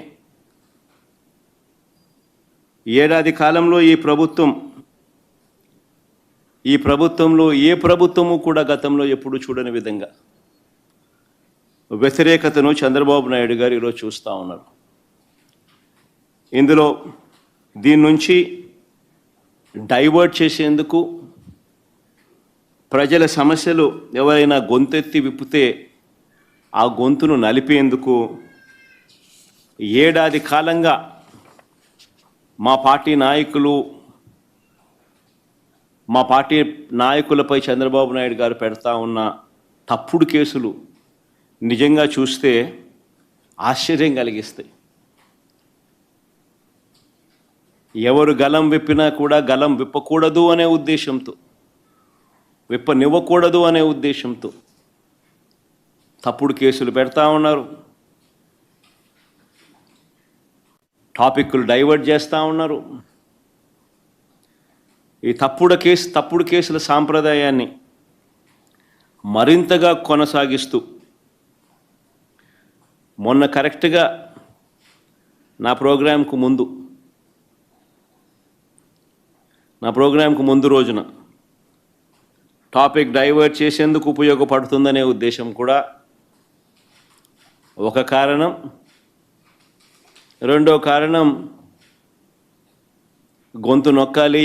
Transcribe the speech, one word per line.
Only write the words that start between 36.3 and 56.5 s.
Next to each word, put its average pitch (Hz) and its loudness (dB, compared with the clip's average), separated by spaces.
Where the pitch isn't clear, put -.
పార్టీ 139 2
నాయకులపై 143 0
చంద్రబాబు 131 -2
నాయుడు 123 -6
గారు 117 -2
పెడతా 110 -6
ఉన్న 113 -6
తప్పుడు 147 0
కేసులు 143 -2
నిజంగా 143 2
చూస్తే 131 -2
ఆశ్చర్యం 143 -2
కలిగిస్తాయి. 110 -10
ఎవరు 139 2
గలం 156 2
విప్పినా 156 0
కూడా 147 2
గలం 143 0
విప్పకూడదు 156 0
అనే 170 2
ఉద్దేశంతో, 139 -6
విప్పనివ్వకూడదు 170 0
అనే 165 2
ఉద్దేశంతో 127 -8
తప్పుడు 135 -2